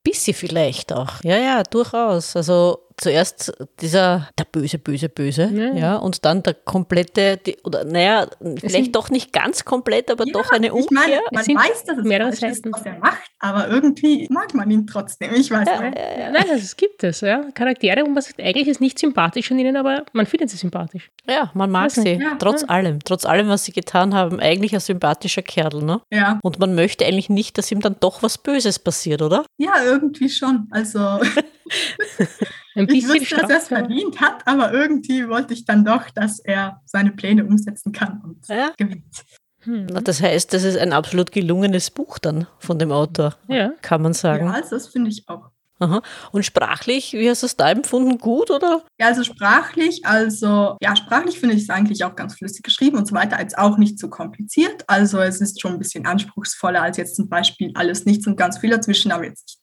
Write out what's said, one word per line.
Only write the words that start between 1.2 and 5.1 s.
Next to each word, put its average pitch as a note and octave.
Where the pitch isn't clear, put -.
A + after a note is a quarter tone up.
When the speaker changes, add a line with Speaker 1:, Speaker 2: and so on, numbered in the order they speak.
Speaker 1:
Ja, E3+
ja, B3+
durchaus. A3+
Also F3
zuerst -
dieser, F3
der D#3+
Böse, D3+
Böse, C#3+
Böse, D3